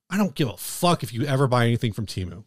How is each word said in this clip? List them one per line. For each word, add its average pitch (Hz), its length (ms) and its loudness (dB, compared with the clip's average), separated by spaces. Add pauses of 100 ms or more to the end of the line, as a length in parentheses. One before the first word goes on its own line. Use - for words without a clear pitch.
(100)
I 180 60 -4
don't 202 200 0
give 139 120 0
a 95 80 -10
fuck - 460 0
if - 100 -6
you 117 140 -2
ever 135 220 2
buy 120 180 4
anything 117 260 0
from 104 140 -8
Temu. 92 400 -10